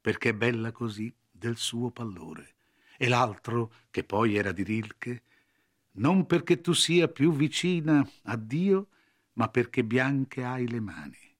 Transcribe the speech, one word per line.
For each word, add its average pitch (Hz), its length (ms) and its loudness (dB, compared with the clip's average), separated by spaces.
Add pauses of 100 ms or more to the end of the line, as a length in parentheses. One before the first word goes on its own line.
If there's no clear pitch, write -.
Perché - 300 -2
è 110 40 -2
bella 113 380 -2
così 110 420 -8 (160)
del 117 280 -8
suo 120 320 -6
pallore. 92 640 -14 (420)
E 131 100 -2
l'altro, 117 680 0 (160)
che - 120 -4
poi 104 340 2
era 101 160 0
di 90 100 -6
Rilke, 110 640 -6 (720)
non 160 280 4
perché 170 340 2
tu 175 120 0
sia 165 360 4
più 160 240 2
vicina 151 760 2 (180)
a 113 120 -4
Dio, 180 520 0 (460)
ma 113 140 0
perché 123 360 0
bianche 131 600 0
hai 123 240 -4
le 117 120 -4
mani. 80 360 -10 (240)